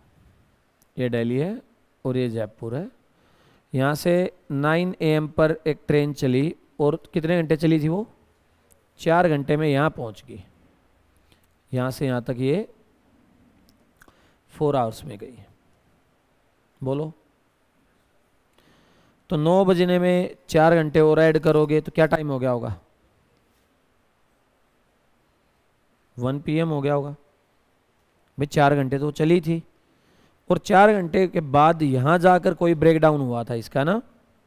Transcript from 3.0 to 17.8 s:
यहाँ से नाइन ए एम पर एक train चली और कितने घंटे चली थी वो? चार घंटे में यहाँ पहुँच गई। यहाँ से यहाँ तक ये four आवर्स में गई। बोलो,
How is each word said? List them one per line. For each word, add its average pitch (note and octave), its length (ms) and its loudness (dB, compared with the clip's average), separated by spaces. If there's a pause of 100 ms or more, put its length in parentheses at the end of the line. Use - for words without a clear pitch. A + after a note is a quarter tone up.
यहाँ C#3 220 0
से F3 360 0 (200)
नाइन D#3+ 500 -2
ए D#3+ 80 0
एम D#3 200 0
पर D#3 260 0 (120)
एक D3 200 -4
train D3 280 0
चली C3+ 400 0 (240)
और D3+ 220 0 (120)
कितने E3 280 0
घंटे D#3 160 0
चली D#3+ 220 2
थी D3 80 -2
वो? F#3+ 200 -4 (920)
चार F3 300 2
घंटे D3 280 0
में D#3 100 -2
यहाँ D3 240 2
पहुँच A2+ 360 -14
गई। G#2+ 160 -18 (1300)
यहाँ B2+ 200 -4
से C#3+ 160 -8
यहाँ B2 160 -4
तक C3 160 -8
ये D3+ 280 -2 (1900)
four C#3+ 220 -2
आवर्स A#2 300 -4
में G#2 120 -16
गई। - 200 -20 (1400)
बोलो, C#3+ 300 -6 (2250)